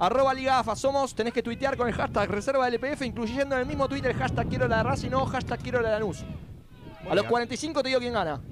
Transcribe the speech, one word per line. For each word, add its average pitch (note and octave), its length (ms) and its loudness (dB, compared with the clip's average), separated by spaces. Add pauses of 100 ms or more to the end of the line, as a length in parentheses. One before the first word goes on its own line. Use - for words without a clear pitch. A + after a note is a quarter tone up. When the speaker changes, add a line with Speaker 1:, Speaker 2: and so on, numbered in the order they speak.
Speaker 1:
Arroba C4 340 4
Liga C4 240 2
A A#3 40 2
F A3 100 0
A. - 20 2
Somos, C4+ 400 0
tenés A3+ 180 0
que B3 80 0
tuitear A#3 360 0
con A#3+ 100 2
el G#3+ 80 0
hashtag A#3 340 0
Reserva B3+ 360 0
del A#3+ 100 2
L A3+ 60 0
P C4 140 -2
F, C#4 120 -4
incluyendo A#3+ 480 -2
en B3+ 60 2
el B3+ 80 -2
mismo C#4 200 0
Twitter C4+ 220 -2
el A#3 60 -2
hashtag B3+ 320 0
Quiero B3+ 180 0
la A3+ 120 2
de A3 40 2
Racing B3+ 300 0
o C4 140 2
hashtag B3+ 340 -4
Quiero B3 200 0
la A3+ 100 2
de G#3+ 40 2
Lanús. G#3 300 -4 (800)
Speaker 2:
Muy E3+ 100 -2
Speaker 1:
A - 20 4
los G3+ 80 4
Speaker 2:
bien. - 80 -2
Speaker 1:
cuarenta A#3+ 240 0
y - 20 -6
cinco D4 240 -2
te C4 100 0
digo B3+ 100 4
quién A#3+ 140 -4
gana. D#3+ 260 0 (120)